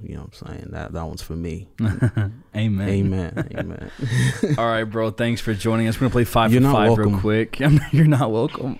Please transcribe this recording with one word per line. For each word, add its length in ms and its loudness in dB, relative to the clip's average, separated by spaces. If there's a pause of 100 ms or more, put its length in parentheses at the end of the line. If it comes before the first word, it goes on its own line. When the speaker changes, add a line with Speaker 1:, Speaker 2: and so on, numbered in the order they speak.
Speaker 1:
You 140 -12
know 120 -14
what 140 -20
I'm 40 -14 (120)
saying? 140 -14
That, 200 -10
that 140 -6
one's 160 -10
for 120 -10
me. 400 -8
Speaker 2:
<laughs> 60 -6
Amen. 520 0 (220)
Speaker 1:
Amen. 1000 0
Amen. 360 -10 (320)
<laughs> 360 0
Speaker 2:
All 80 2
right, 160 0
bro. 260 -2
Thanks 320 -2
for 140 -2
joining 320 0
us. 80 0
We're 60 -4
gonna 100 2
play 120 2
five 300 2
Speaker 1:
You're 80 6
Speaker 2:
for 60 6
Speaker 1:
not 80 4
Speaker 2:
five 240 4
real 80 2
Speaker 1:
welcome. 140 2
Speaker 2:
quick. 400 0
<laughs> 20 -2
I 60 4
mean, 120 6 (100)
you're 140 6
not 260 4
welcome. 480 -4